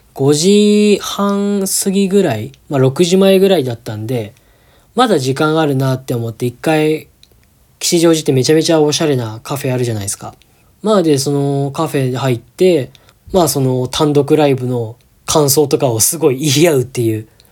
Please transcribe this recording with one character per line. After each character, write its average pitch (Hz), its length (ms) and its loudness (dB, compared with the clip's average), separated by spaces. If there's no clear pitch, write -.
五 139 200 2
時 208 680 4
半 202 680 -4
過 - 240 -4
ぎ 196 180 0
ぐ 196 140 2
ら 135 140 0
い、 110 160 -10
ま 147 80 -4
あ、 - 20 0
六 131 260 2
時 175 120 0
前 190 220 4
ぐ 190 100 4
ら 185 100 2
い 135 60 -2
だ 127 80 -6
っ 113 40 -10
た 107 200 -12
ん 107 100 -8
で、 113 280 -6
ま 247 140 2
だ 180 100 2
時 131 160 -2
間 156 240 0
あ 160 60 2
る 143 100 0
な 131 200 0
っ 127 80 -8
て 135 120 -6
思 117 140 -4
っ 110 40 -10
て、 127 140 -8
一 120 140 -6
回、 156 480 0
吉 175 220 -2
祥 165 100 4
寺 160 120 2
っ - 20 -8
て 151 80 -2
め 131 120 2
ち 156 80 2
ゃ - 20 6
め 160 80 2
ち 160 100 0
ゃ 160 80 4
お 147 120 2
し - 80 -4
ゃ 165 60 -2
れ 143 100 0
な 113 260 -8
カ 143 140 -8
フ 135 120 -6
ェ 123 60 -2
あ - 20 -2
る 123 80 -2
じ 120 60 -4
ゃ 113 40 -4
な 104 60 -6
い 101 40 -8
で 101 40 -10
す - 100 -8
か。 117 160 -16
ま 214 140 0
あ、 185 60 0
で、 151 160 2
そ 139 140 -4
の 139 380 -2
カ 156 180 -4
フ 143 100 -4
ェ 127 180 -2
入 131 180 -2
っ 113 40 -8
て、 175 520 0
ま 180 120 2
あ、 151 40 0
そ 139 120 -2
の 127 280 0
単 147 240 0
独 143 240 2
ラ 151 120 4
イ 135 60 2
ブ 123 120 -6
の 117 300 -6
感 147 260 2
想 147 180 2
と 143 100 0
か 139 100 0
を 110 120 -2
す 165 180 -2
ご 151 140 2
い 131 60 -4
言 147 260 0
い 175 40 4
合 156 80 2
う 127 60 0
っ - 20 -2
て 123 180 -6
い 110 160 -2
う、 107 100 -14